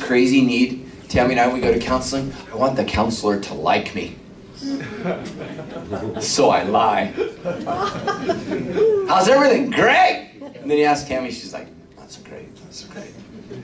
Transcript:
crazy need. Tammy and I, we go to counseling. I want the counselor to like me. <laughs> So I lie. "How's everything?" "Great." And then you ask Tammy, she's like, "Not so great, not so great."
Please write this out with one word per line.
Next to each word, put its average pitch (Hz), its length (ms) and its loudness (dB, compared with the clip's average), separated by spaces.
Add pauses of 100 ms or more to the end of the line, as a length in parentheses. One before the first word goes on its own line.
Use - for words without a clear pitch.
crazy 127 400 4
need. 123 440 2 (240)
Tammy 123 220 4
and 120 100 2
I, 123 100 4
we 127 80 -4
go 117 140 4
to 120 60 0
counseling. 135 540 -2 (180)
I 117 40 -10
want 127 200 0
the 104 100 0
counselor 107 540 0
to - 140 -8
like 98 420 -2
me. 85 220 -8 (460)
<laughs> - 1600 -8
So - 280 2
I - 140 4
lie. 170 480 2 (2000)
"How's - 200 4
everything?" 277 420 6
"Great." 311 640 4 (300)
And 139 100 -6
then 147 60 4
you 147 80 4
ask 143 200 2
Tammy, 127 260 -4
she's 95 220 -12
like, - 140 -12 (300)
"Not - 120 -20
so - 140 -20
great, - 240 -18 (160)
not - 100 -20
so - 140 -16
great." - 240 -16 (520)